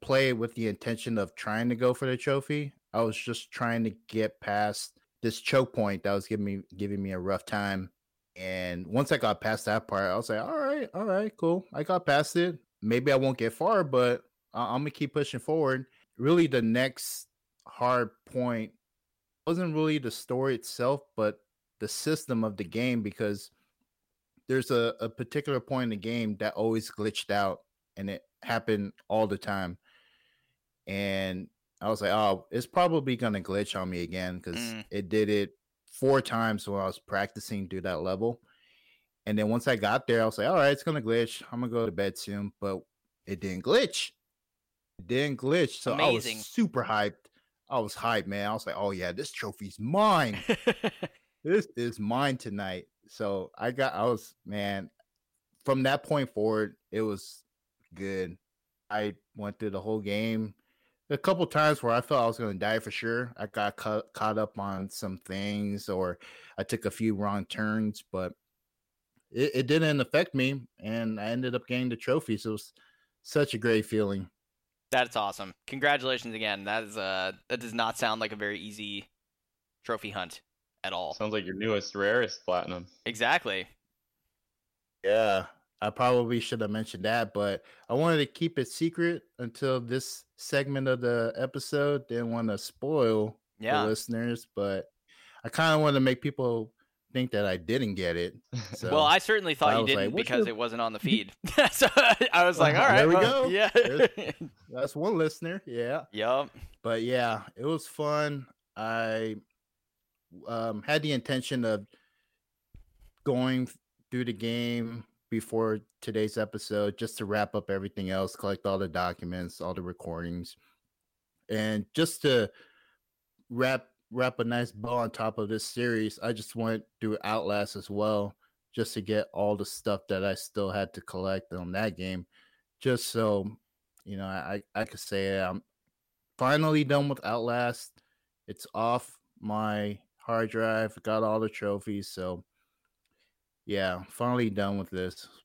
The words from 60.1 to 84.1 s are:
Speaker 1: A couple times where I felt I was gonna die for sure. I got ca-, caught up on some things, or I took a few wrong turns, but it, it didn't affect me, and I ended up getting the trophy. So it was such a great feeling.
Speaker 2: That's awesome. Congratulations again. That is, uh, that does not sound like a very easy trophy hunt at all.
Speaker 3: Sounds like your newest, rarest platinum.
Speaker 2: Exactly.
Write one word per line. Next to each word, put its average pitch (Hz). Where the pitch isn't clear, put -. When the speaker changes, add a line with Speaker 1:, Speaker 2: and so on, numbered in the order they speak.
Speaker 1:
A 143
couple 180
times 151
where 117
I 123
felt 135
I 117
was 113
gonna 107
die 107
for 107
sure. 120
I 107
got 104
ca-, 107
caught 107
up 107
on 98
some 95
things, 101
or 92
I -
took -
a 104
few 110
wrong 101
turns, 107
but 92
it, 139
it 127
didn't 151
affect 160
me, 135
and 110
I 107
ended 123
up 120
getting 127
the 117
trophy. 127
So 110
it -
was -
such -
a 113
great 110
feeling. 98
Speaker 2:
That's 127
awesome. 98
Congratulations 127
again. 104
That 107
is, 104
uh, 95
that 120
does 117
not 113
sound 110
like 107
a 107
very 104
easy 101
trophy 110
hunt 92
at 95
all. 87
Speaker 3:
Sounds 107
like 104
your 95
newest, 101
rarest 107
platinum. 90
Speaker 2:
Exactly. 117